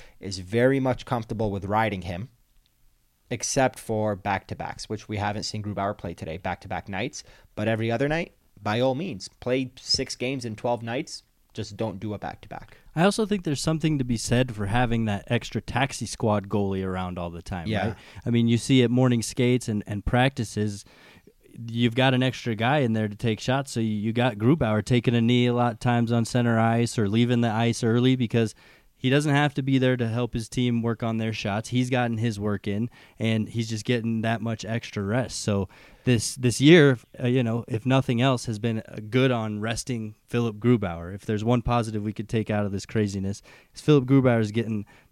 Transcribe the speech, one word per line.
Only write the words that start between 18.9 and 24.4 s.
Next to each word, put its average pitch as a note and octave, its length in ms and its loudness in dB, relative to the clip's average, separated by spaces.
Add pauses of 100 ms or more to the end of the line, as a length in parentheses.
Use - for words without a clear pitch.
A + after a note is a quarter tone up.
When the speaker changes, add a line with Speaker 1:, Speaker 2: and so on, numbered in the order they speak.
Speaker 2:
morning B2 300 4
skates B2 440 0
and, G#2 180 -2
and G2+ 200 -6
practices, G#2+ 800 0 (840)
you've A#2 280 0
got C3 180 4
an B2+ 80 4
extra B2 320 -2
guy A#2+ 240 2
in A#2+ 140 2
there A2 160 0
to G2+ 80 -10
take A2 240 0
shots. C3+ 320 -2
So A#2 80 -2
you, A2+ 80 0
you G#2+ 240 -2
got A#2+ 240 0
Grubauer A2 480 2